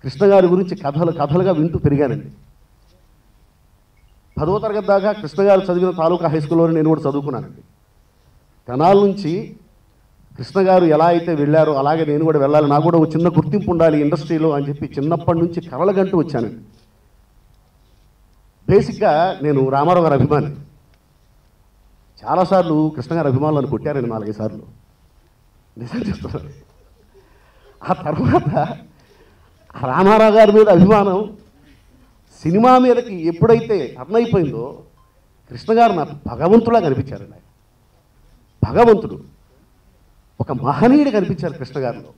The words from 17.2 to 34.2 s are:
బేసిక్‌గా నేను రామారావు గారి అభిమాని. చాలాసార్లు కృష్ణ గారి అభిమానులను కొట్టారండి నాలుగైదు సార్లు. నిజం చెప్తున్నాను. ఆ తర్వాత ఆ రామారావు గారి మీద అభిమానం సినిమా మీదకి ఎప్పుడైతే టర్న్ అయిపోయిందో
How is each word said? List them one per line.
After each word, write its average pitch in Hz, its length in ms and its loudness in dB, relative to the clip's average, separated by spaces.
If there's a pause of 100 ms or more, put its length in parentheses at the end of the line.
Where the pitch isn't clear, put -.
బేసిక్‌గా 190 720 0
నేను 139 260 0
రామారావు 160 380 2
గారి 139 160 2
అభిమాని. - 340 -2 (1700)
చాలాసార్లు 160 720 0
కృష్ణ 147 200 -8
గారి 151 120 -2
అభిమానులను 143 380 -2
కొట్టారండి 139 440 -6
నాలుగైదు 107 260 -8
సార్లు. 104 260 -10 (1160)
నిజం 120 200 -12
చెప్తున్నాను. - 520 -10 (1400)
ఆ - 20 0
తర్వాత 160 840 -4 (1000)
ఆ 127 100 -10
రామారావు 202 460 4
గారి 214 200 6
మీద 214 160 6
అభిమానం 202 680 4 (1040)
సినిమా 226 360 4
మీదకి 233 480 0
ఎప్పుడైతే 190 720 0
టర్న్ 160 180 -6
అయిపోయిందో 151 640 -2 (680)